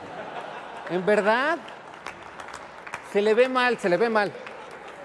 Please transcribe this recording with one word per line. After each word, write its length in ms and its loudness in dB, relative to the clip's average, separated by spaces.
En 120 0
verdad. 540 4
Se 120 4
le 100 6
ve 160 8
mal, 300 2
se 100 0
le 80 6
ve 100 4
mal. 240 4